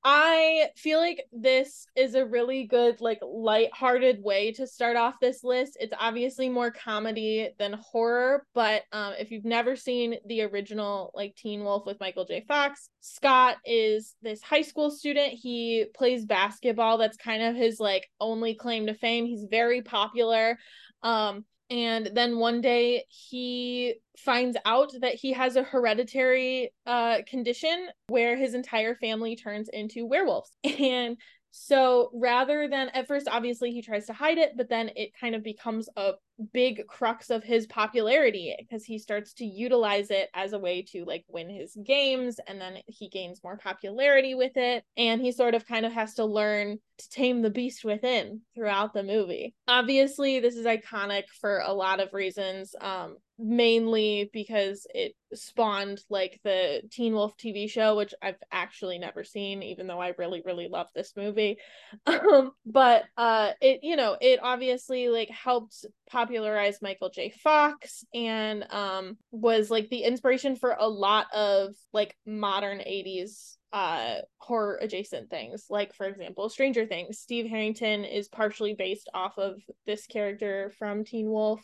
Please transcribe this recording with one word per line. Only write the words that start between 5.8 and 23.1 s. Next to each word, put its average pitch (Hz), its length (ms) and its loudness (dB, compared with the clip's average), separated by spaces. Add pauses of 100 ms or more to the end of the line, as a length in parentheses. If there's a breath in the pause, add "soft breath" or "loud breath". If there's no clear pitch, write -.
obviously 240 480 -2
more 240 240 0
comedy 220 800 -4 (100)
than 202 140 -2
horror, 240 720 0 (100)
but, 214 280 2 (100)
um, 202 260 -6
if 214 100 -8
you've 220 140 -12
never 233 320 0
seen 240 400 -4 (100)
the 220 180 -2
original, 202 720 -6
like, 202 220 -8
Teen 208 300 -8
Wolf 202 200 -2
with 202 140 -8
Michael 185 240 -6
J. 180 240 -6
Fox, 285 400 0 (140)
Scott 254 640 6
is 220 560 2
this 214 200 -8
high 302 200 2
school 302 280 -2
student. 285 440 -2
He 233 600 -2
plays 254 300 0
basketball. 214 760 0
That's 220 200 2
kind 220 260 -4
of 233 140 -2
his, 226 240 0
like, 196 280 0 (120)
only 226 340 -2
claim 226 320 -4
to 214 60 -4
fame. 233 320 0
He's 214 260 -8
very 240 300 2
popular. 226 760 2 (460 loud breath)
Um, 214 400 0 (260)
and 226 440 -2
then 240 260 2
one 233 220 2
day 240 480 2
he 247 840 -6 (220)